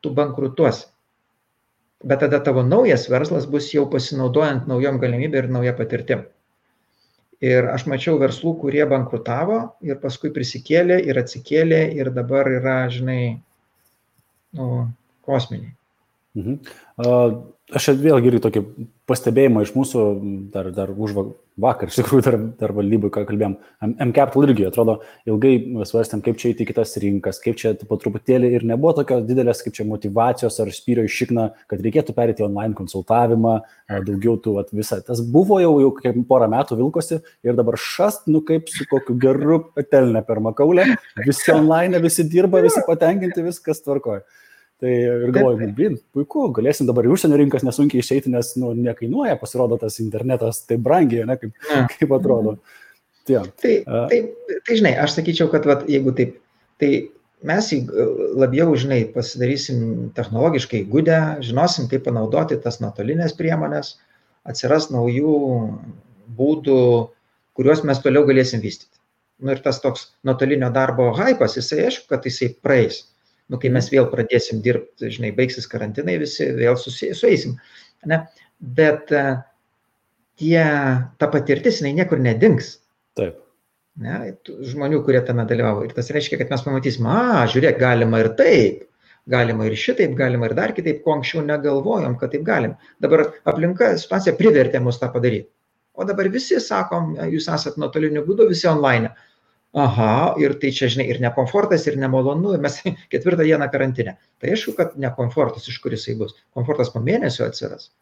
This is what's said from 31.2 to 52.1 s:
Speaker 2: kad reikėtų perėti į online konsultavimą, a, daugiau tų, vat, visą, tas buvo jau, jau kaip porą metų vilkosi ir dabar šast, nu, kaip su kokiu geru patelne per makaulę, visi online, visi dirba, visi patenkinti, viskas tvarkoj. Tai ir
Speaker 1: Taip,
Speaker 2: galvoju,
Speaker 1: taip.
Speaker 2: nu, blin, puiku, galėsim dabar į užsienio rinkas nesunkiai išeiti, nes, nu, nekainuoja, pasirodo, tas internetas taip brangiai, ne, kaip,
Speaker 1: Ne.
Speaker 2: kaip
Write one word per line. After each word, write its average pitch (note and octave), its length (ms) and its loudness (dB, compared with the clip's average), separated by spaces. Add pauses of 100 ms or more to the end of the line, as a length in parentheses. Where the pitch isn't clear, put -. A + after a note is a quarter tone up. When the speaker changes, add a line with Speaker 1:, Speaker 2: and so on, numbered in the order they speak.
Speaker 2:
kad G2 240 -8
reikėtų A#2 320 0
perėti A2+ 240 0
į G#2 60 -2
online G#2 260 -4
konsultavimą, A2+ 840 2 (260)
a, G2 200 -6
daugiau G2+ 320 0
tų, G#2 240 -2
vat, G2+ 160 -8
visą, G#2+ 240 -4
tas A#2 240 -6
buvo F#3 400 4
jau, E3 160 4
jau C3+ 160 6
kaip A#2+ 300 -2
porą A#2+ 260 4
metų A#2+ 320 0
vilkosi D#3+ 380 -2 (180)
ir A#2+ 160 -2
dabar A#2 240 0
šast, - 480 -2
nu, D#3 160 2
kaip D#3+ 240 -2
su - 240 -10
kokiu C3 240 0
geru C#3 540 4
patelne C3 580 2
per G#2+ 160 -2
makaulę, E3+ 460 4 (340)
visi C#3+ 320 2
online, E3 480 4
visi E3 240 0
dirba, F3 320 4
visi - 240 4
patenkinti, E3+ 640 0
viskas D#3+ 340 -6
tvarkoj. A#2+ 440 -6 (480)
Tai B2+ 180 -4
ir A#2+ 300 0
Speaker 1:
Taip, B2 100 0
Speaker 2:
galvoju, B2+ 240 4
Speaker 1:
taip. A2 140 -4
Speaker 2:
nu, G2+ 80 -8
blin, F3 160 0 (160)
puiku, F#3 420 -2
galėsim B2 320 0
dabar A#2+ 240 2
į C3+ 60 6
užsienio D#3 260 4
rinkas C#3 240 2
nesunkiai C3 400 2
išeiti, C3+ 240 -2
nes, A#2+ 300 -2
nu, B2 180 -4
nekainuoja, B2 640 -2
pasirodo, A#2+ 400 -2
tas A2 200 -6
internetas A2+ 680 -2
taip A#2 180 -2
brangiai, B2 400 2
ne, B2 160 -2
kaip, A2 220 -12
Speaker 1:
Ne. C#3 260 2
Speaker 2:
kaip C#3 240 -2